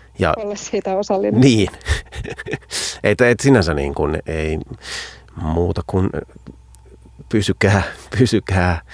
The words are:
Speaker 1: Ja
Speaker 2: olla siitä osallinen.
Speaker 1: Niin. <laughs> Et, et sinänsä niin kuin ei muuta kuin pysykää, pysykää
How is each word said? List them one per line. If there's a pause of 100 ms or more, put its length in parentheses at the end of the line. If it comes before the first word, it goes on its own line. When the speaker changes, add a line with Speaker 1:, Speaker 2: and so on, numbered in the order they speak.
(200)
Speaker 1:
Ja
Speaker 2:
olla
siitä
osallinen.
Speaker 1:
Niin.
<laughs> (1200)
Et,
et
sinänsä
niin
kuin
ei (760)
muuta
kuin (1200)
pysykää, (340)
pysykää (120)